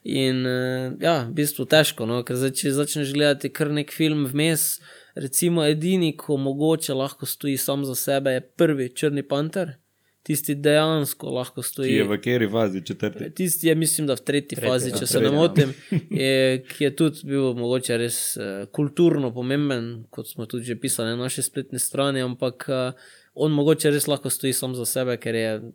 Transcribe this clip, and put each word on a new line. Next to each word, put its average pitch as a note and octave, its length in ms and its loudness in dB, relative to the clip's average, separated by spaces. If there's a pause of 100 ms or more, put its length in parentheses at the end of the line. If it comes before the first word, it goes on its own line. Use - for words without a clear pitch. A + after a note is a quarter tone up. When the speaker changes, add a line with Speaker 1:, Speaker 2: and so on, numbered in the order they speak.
Speaker 1:
in, C3 420 0
eh, B2+ 540 -2
ja, E3 240 2
v A#2 120 -4
bistvu C#3+ 320 -2
težko, D3+ 400 2
no, A#2+ 160 0
ker B2 160 -4
zdaj, C3 160 0
če C#3+ 200 -2
začneš C#3+ 400 -2
gledati C#3+ 360 2
kar D3 220 -2
nek D3 220 -2
film D3+ 320 2
vmes, D3 560 0 (320)
recimo E3 500 0
edini, D#3+ 500 2
ko D3+ 240 -4
mogoče C#3+ 560 0
lahko C3+ 320 -4
stoji C#3 320 -2
sam C#3 260 -2
za C3+ 120 -4
sebe, C#3 360 0
je B2+ 120 0
prvi C#3+ 460 2
Črni C#3+ 340 0
panter. D#3 540 -2 (500)
Tisti D3+ 300 -2
dejansko D3 720 2
lahko B2+ 340 -4
stoji. C3 260 -2
Speaker 2:
Ki B2 60 4
je C3 100 4
v G2+ 60 0
kateri A2+ 380 2
fazi? G2+ 320 0
Četrti? - 500 -6
Speaker 1:
Tisti E3+ 380 -2
je, D#3+ 60 6
mislim, D#3 320 0
da C3+ 80 0
v A#2 60 -4
tretji C#3+ 360 -2
Speaker 3:
Tretji, - 80 -4
Speaker 1:
fazi, B2+ 260 0
Speaker 3:
ja. A#2+ 60 -4
Speaker 1:
če - 100 -4
se - 80 0
ne - 60 4
Speaker 2:
Tretji, - 80 4
ja. C#3+ 100 2
Speaker 1:
motim, D3 360 4 (220)
Speaker 2:
<laughs> - 220 -2
Speaker 1:
je, C3+ 140 2 (320)
ki - 160 -10
je C#3+ 120 2
tudi D3+ 340 0
bil C#3 260 0
mogoče A#2+ 460 0
res, A#2 200 -2 (160)
eh, G2+ 340 -6
kulturno D3 640 2
pomemben, B2+ 560 -2 (200)
kot - 200 -12
smo A2+ 200 -10
tudi A#2 180 -8
že A#2+ 120 -6
pisali A2+ 340 -2
na A#2 100 -2
naši B2+ 220 -4
spletni C3+ 360 -6
strani, C#3 420 0
ampak, B2+ 460 -4
eh, B2+ 240 -2 (420)
on D#3 200 0
mogoče D3+ 380 4
res C#3+ 160 2
lahko C#3 220 -2
stoji C3 240 -2
sam B2+ 220 -4
za B2 100 -6
sebe, B2+ 320 -2
ker A#2 200 -4
je A2+ 180 0 (200)